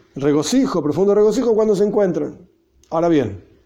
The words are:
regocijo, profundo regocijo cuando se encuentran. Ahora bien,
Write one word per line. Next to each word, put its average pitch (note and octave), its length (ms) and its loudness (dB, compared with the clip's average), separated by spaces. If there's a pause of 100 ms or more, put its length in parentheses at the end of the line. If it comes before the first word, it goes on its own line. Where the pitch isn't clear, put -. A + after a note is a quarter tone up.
(160)
regocijo, D3+ 680 0
profundo E3+ 320 0
regocijo G#3+ 400 2
cuando G#3+ 220 2
se G3 80 0
encuentran. F3 640 -2 (420)
Ahora E3 200 0
bien, A#2 340 -2 (220)